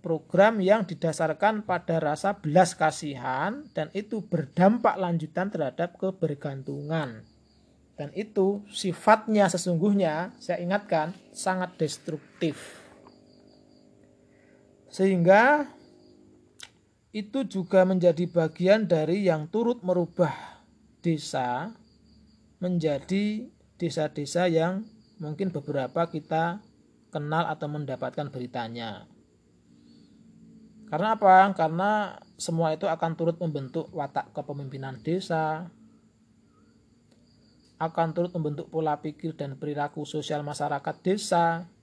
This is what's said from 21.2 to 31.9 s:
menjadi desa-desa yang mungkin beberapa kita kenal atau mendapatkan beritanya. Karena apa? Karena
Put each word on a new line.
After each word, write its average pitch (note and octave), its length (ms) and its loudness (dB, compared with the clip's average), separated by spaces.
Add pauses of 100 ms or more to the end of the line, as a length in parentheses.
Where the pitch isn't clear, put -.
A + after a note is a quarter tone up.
menjadi F#3 920 -2 (280)
desa-desa D#3 720 -2
yang F3 360 0 (360)
mungkin D#3 320 -6
beberapa C#3 560 -2
kita E3 520 -4 (520)
kenal D#3 320 -2
atau D3+ 240 -6
mendapatkan C#3 640 -6
beritanya. A#2 720 -8 (1800)
Karena G#3+ 300 -2
apa? F#3+ 340 8
Karena F#3 640 0 (220)